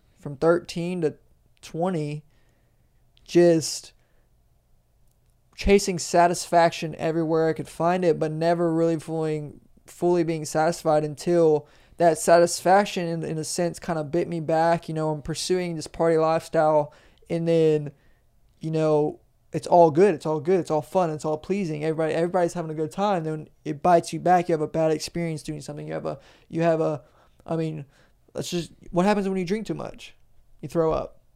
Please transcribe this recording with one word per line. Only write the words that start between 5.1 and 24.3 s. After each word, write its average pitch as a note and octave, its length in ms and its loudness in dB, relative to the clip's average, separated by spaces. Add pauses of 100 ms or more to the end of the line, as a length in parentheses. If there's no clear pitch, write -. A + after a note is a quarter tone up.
chasing G3+ 440 2
satisfaction E3+ 1000 2
everywhere D#3+ 520 0
I D#3+ 40 0
could D#3+ 140 -10
find F3+ 380 0
it, E3 120 4
but D#3 140 -2
never E3+ 420 0
really E3 240 2
fully, D#3 540 -6 (340)
fully F3 380 0
being D#3 220 -4
satisfied D#3 580 0
until D#3 640 2 (300)
that E3 200 4
satisfaction, F3 880 4
in, E3 180 -6
in D#3 140 -6
a D#3 60 -6
sense, E3+ 360 -6
kinda D#3 260 -6
bit D#3+ 240 -2
me E3+ 100 -6
back. E3 480 0
You D#3+ 80 -8
know, D#3 140 -2
I'm D3+ 120 -4
pursuing F3 540 -4
this D3+ 120 -10
party E3 300 2
lifestyle, D#3 760 2 (360)
and E3+ 160 -4
then, D#3 460 2 (720)
you D#3+ 100 -8
know, D#3 480 0 (320)
it's D3+ 140 -8
all E3+ 240 6
good, F3 240 4
it's D3+ 140 -6
all D#3 120 -2
good, F3 200 0
it's D#3 100 -4
all D3+ 120 0
fun, F3+ 280 -2
it's D#3 160 -8
all D3+ 120 -2
pleasing. D#3 460 -4
Everybody, D#3+ 300 -2
everybody's F3 400 0
having E3 160 -8
a D#3 60 -8
good D#3 160 -4
time. G3 320 -2
Then D#3 260 -8 (160)
it D3 160 -8
bites E3+ 320 4
you D#3+ 60 -4
back. F3 280 2